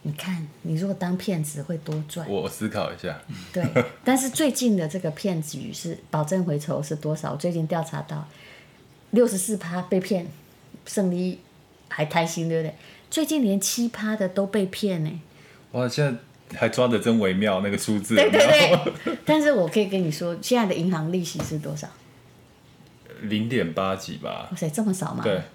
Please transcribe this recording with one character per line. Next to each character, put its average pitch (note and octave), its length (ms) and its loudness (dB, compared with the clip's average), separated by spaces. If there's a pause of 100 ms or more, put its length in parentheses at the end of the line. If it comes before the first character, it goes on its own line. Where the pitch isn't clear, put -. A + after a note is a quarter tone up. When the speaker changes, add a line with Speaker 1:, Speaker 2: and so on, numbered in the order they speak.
Speaker 1:
你 D3+ 100 -4
看， D#3+ 340 -6 (140)
你 D#3+ 140 -2
如 F3 120 0
果 G3 100 -2
当 F3+ 200 -2
骗 F#3 260 -2
子 D3 200 -6
会 E3 160 -6
多 D#3 280 -6
赚。 E3 220 -8
Speaker 2:
我 G2 180 -2
思 G#2+ 220 -4
考 F2+ 240 -4
一 F2+ 40 -14
下。 E2 200 -6 (340)
Speaker 1:
对， F3 140 -2 (180)
Speaker 2:
<laughs> - 220 -8
Speaker 1:
但 C4 120 4
是 C4 120 -2
最 C#4+ 220 2
近 A#3+ 260 2
的 D#3+ 100 0
这 F3+ 120 -4
个 F3 120 -2
骗 E3+ 300 -2
局 - 320 -8
是 E3 240 -8 (140)
保 D#3 120 0
证 F#3 220 0
回 D3 140 0
酬 C#3 240 -2
是 D#3 120 -4
多 D3+ 200 -4
少？ D3+ 200 -6
最 F3 160 -2
近 E3 160 0
调 E3 160 -2
查 D3 180 -8
到 D3+ 260 -8 (840)
六 A3+ 160 6
十 G3 100 -2
四 G#3 200 -2
趴 F3 240 -6
被 F#3 180 0
骗， F3+ 280 -2 (580)
胜 G3 240 0
利 F3+ 300 -2 (500)
还 D3+ 160 -2
贪 E3 200 0
心， E3 220 -4
对 E3 140 0
不 D#3 60 -4
对？ D3+ 80 -8 (340)
最 D#4 160 0
近 D4 180 0
连 G3 160 4
七 A#3 300 -2
趴 G#3+ 260 -4
的 G3 140 0
都 G3 160 0
被 G3 220 0
骗 F#3 360 -2
呢。 D#3 60 -2 (600)
Speaker 2:
哇， B2 180 0
现 D3 160 2
在 - 540 -6
还 A2+ 100 4
抓 B2+ 180 4
得 A2 120 4
真 A2+ 200 4
微 F#2+ 140 4
妙， G2 280 2
那 G2+ 100 0
个 G2+ 40 0
数 G#2 220 0
字。 G2+ 160 0
Speaker 1:
对， D4 160 8
对， - 100 6
对。 D4+ 300 8
Speaker 2:
有 F3+ 80 6
没 A3+ 140 0 (140)
有？ D#4+ 160 -2
<laughs> - 40 -10
Speaker 1:
但 D4+ 160 6
是 D4 100 6
我 F#3+ 160 4
可 F#3 120 2
以 G#3 80 2
跟 G3 160 0
你 D#3 80 2
说， F3 280 -4
现 A#3+ 220 2
在 G#3+ 60 2
的 F#3 80 2
银 E3+ 180 2
行 D#3 180 -2
利 F3+ 120 0
息 D#3 180 -6
是 D#3 160 -4
多 D3+ 180 -6
少？ D3+ 120 -10 (1300)
Speaker 2:
零 G#2+ 260 -2
点 G2 260 0
八 F#2+ 220 0
几 F2 220 -10
吧。 G1+ 340 -8
Speaker 1:
哇 F3+ 60 -10
塞， D#3+ 120 -2
这 A3 140 -2
么 G3+ 100 2
少 D3 200 -4
吗？ A#2+ 100 -6
Speaker 2:
对。 G2 180 0 (140)